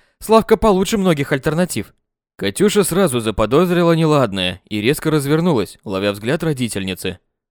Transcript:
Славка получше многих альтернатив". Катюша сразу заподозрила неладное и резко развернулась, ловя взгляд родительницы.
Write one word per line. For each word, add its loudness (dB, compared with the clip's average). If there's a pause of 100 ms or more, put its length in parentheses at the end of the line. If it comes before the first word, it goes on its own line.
(220)
Славка 4
получше 2
многих 0
альтернатив". -4 (420)
Катюша 0
сразу 0
заподозрила 2
неладное 0
и -6
резко 0
развернулась, 0
ловя -2
взгляд -4
родительницы. -6 (320)